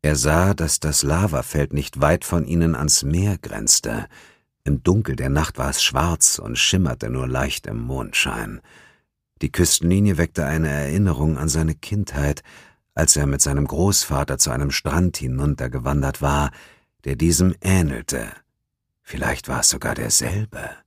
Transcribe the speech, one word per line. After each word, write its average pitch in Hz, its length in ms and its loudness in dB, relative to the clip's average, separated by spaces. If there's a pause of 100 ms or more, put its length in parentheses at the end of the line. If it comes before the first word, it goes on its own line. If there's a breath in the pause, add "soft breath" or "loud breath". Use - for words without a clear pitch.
Er 73 140 2
sah, 80 380 4
dass - 260 -2
das 76 220 0
Lavafeld 73 720 0
nicht 69 260 -4
weit 76 240 4
von 85 220 -2
ihnen 82 280 2
ans 71 280 0
Meer 87 340 0
grenzte. 55 720 -2 (580 loud breath)
Im 71 180 0
Dunkel 95 320 2
der 67 140 -4
Nacht 73 300 0
war 64 100 0
es - 140 -2
schwarz - 560 2
und 60 200 -6
schimmerte 67 520 0
nur 64 180 -4
leicht 64 380 -2
im 57 160 -6
Mondschein. 57 800 -4 (840 soft breath)
Die 73 100 -2
Küstenlinie 90 640 4
weckte 82 300 0
eine 80 220 0
Erinnerung 73 680 0
an 76 140 -2
seine 78 240 0
Kindheit, 73 680 -4 (520 loud breath)
als - 220 4
er 71 100 2
mit 69 160 0
seinem 71 240 0
Großvater 71 720 0
zu - 120 2
einem 69 200 -2
Strand 85 480 0
hinuntergewandert 67 1040 -2
war, 71 280 2 (540 loud breath)
der 69 120 -4
diesem 85 440 2
ähnelte. 71 680 0 (760)
Vielleicht - 460 -6
war 62 120 -4
es - 80 2
sogar 58 260 -2
derselbe. - 760 -4 (160)